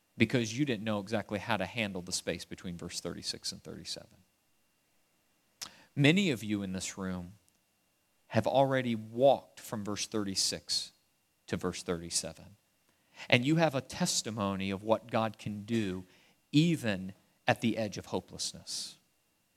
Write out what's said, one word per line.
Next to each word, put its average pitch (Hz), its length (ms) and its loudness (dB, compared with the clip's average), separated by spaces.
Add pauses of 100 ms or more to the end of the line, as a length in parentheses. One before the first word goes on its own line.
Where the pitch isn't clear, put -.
(160)
because 113 420 2
you 147 60 2
didn't 110 200 -2
know 107 140 0
exactly 104 400 -4
how 107 200 -2
to 92 80 -2
handle 98 360 -4
the 90 100 -10
space - 320 -4
between 90 320 -10
verse 87 240 -10
thirty-six - 520 -8
and 92 100 -14
thirty-seven. 80 460 -12 (1900)
Many 165 360 6
of 104 120 0
you 104 200 0
in 95 100 -4
this - 240 -6
room 92 400 -6 (920)
have 110 180 2
already 131 480 4
walked 113 680 2
from 107 240 -8
verse 101 220 -4
thirty-six - 840 -2 (540)
to - 100 -2
verse 87 260 -2
thirty-seven. 85 600 -4 (840)
And 123 160 8
you 151 120 4
have 160 180 6
a 135 60 0
testimony 101 920 -2
of 98 140 -4
what 110 260 0
God 113 280 0
can 104 240 -8
do 101 420 0 (480)
even 113 600 2 (340)
at 123 140 2
the 117 160 2
edge 107 220 -4
of - 80 -10
hopelessness. - 880 -8 (600)